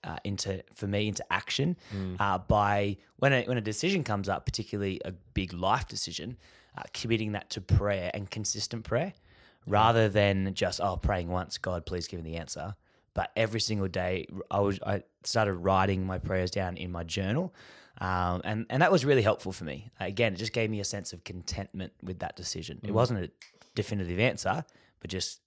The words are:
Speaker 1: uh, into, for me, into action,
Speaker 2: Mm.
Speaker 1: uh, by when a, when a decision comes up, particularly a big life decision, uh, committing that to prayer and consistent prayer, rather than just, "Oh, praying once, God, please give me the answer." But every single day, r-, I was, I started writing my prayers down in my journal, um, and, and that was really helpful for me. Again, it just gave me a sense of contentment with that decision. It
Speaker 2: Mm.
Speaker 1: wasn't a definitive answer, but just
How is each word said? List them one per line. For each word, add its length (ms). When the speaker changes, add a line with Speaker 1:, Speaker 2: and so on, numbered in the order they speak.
Speaker 1:
uh, 200
into, 380
for 120
me, 220
into 220
action, 460
Speaker 2:
Mm. 260
Speaker 1:
uh, 180
by 580
when 160
a, 120
when 140
a 40
decision 420
comes 240
up, 180
particularly 580
a 80
big 400
life 360
decision, 480
uh, 60
committing 400
that 180
to 100
prayer 540
and 160
consistent 540
prayer, 280
rather 420
than 460
just, 260
"Oh, 180
praying 300
once, 300
God, 280
please 200
give 160
me 100
the 60
answer." 380
But 200
every 260
single 280
day, 440
r-, 180
I 100
was, 260
I 160
started 300
writing 520
my 120
prayers 340
down 240
in 160
my 100
journal, 500
um, 440
and, 260
and 100
that 120
was 120
really 180
helpful 280
for 140
me. 340
Again, 360
it 20
just 160
gave 180
me 80
a 60
sense 280
of 120
contentment 760
with 200
that 160
decision. 480
It 60
Speaker 2:
Mm. 20
Speaker 1:
wasn't 320
a 60
definitive 460
answer, 440
but 100
just 360